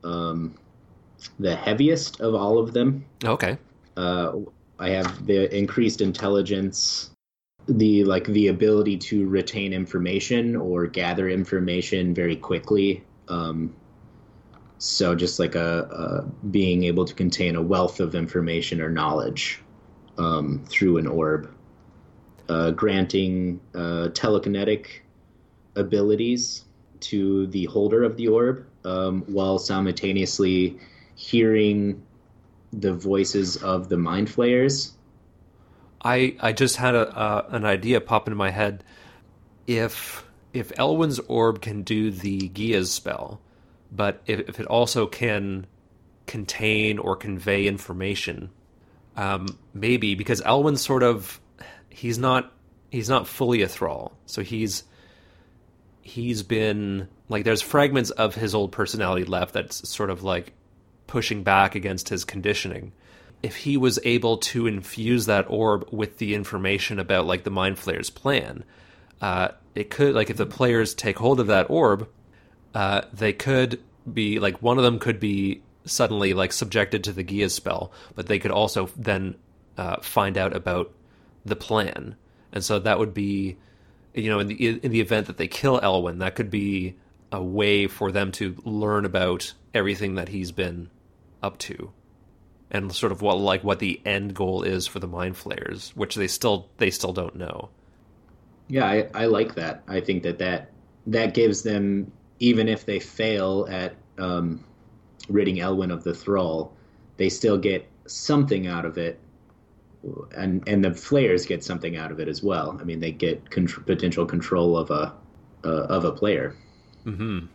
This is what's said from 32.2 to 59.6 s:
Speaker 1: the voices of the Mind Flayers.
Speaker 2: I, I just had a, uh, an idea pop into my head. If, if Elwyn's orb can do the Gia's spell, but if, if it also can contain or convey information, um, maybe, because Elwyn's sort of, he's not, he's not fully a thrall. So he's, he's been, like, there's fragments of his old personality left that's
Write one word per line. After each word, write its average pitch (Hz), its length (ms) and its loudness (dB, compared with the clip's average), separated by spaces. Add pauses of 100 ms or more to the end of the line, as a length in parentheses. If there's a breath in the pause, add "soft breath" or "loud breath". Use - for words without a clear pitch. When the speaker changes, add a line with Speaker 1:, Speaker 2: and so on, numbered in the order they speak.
Speaker 1:
the 98 200 0
voices 95 640 0
of 92 300 -2
the 92 80 0
Mind 87 320 0
Flayers. 123 640 2 (1120 soft breath)
Speaker 2:
I, 127 380 2
I 113 120 2
just 127 240 2
had 123 180 2
a, 113 220 2
uh, 107 340 0
an 113 140 -2
idea 107 360 2
pop 110 260 0
into 110 100 -4
my 98 140 2
head. 101 320 -2 (840 loud breath)
If, - 580 -4 (280)
if 120 260 -6
Elwyn's 151 420 2
orb 113 400 2
can 104 220 -6
do 107 280 0
the 95 380 -4
Gia's 95 420 0
spell, - 500 -6 (520 soft breath)
but 101 340 -2
if, - 220 -4
if 101 120 -12
it 110 60 -6
also 117 400 2
can 98 600 -4 (600)
contain 107 720 -2
or 95 180 -2
convey 98 500 -2
information, 95 840 -6 (640 soft breath)
um, 95 300 -4 (280)
maybe, 107 400 0
because 101 280 -2
Elwyn's 143 380 4
sort 131 220 2
of, 117 380 0 (500 loud breath)
he's 117 280 -6
not, 127 340 2 (380)
he's 113 180 -4
not 123 180 4
fully 120 360 2
a 90 60 2
thrall. - 480 -6 (100)
So - 160 -8
he's, 107 420 -4 (1160 soft breath)
he's 117 420 -4
been, 104 640 0 (200)
like, 104 160 -2
there's 110 180 4
fragments 139 480 4
of 110 240 2
his 110 200 -2
old 101 180 0
personality 92 520 0
left 90 280 -2
that's - 340 -6